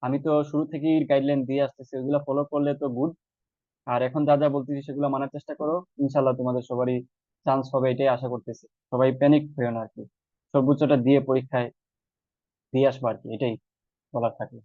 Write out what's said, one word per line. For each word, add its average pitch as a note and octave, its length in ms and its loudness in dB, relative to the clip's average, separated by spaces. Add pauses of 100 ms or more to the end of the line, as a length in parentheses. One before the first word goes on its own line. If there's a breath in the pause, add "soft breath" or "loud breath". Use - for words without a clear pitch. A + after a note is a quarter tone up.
আমি C3 160 -2
তো D3+ 120 -2 (120)
শুরু D3 220 -2
থেকেই D#3 300 0 (100)
গাইডলাইন C#3 400 2
দিয়ে C3+ 180 0
আসতেছি, C3 320 -8
ওইগুলা C3+ 260 -2
ফলো C#3+ 240 -2
করলে C#3+ 300 -2
তো C#3+ 140 -8
গুড। C3 220 -2 (760)
আর B2 140 0
এখন C3 240 -2
যা D3 120 6
যা D3 120 2
বলতেছি C#3 320 -4
সেগুলো C#3+ 280 -4
মানার C#3 240 -4
চেষ্টা D3 220 -12
করো, D3+ 200 -4 (220)
ইনশাল্লাহ C3+ 380 2
তোমাদের B2+ 280 -2
সবারই B2+ 340 -2 (480)
চান্স C3+ 240 0
হবে, C3 200 0
এটাই C3 200 2
আশা B2+ 200 -2
করতেছি। A#2+ 360 -10 (220)
সবাই C3 260 4
প্যানিক D3 380 4
হইও B2 200 -2
না A2+ 100 -6
আর A2 80 -10
কি, - 140 -16 (500)
সর্বোচ্চটা C#3+ 440 4
দিয়ে C3 240 4
পরীক্ষায় C3 480 -2 (1040)
দিয়ে C3 140 6
আসবা B2+ 220 0
আর G#2+ 80 -6
কি, - 160 -16
এটাই A2+ 220 -2 (580)
বলার A#2 200 -2
থাকলো। A2+ 320 -10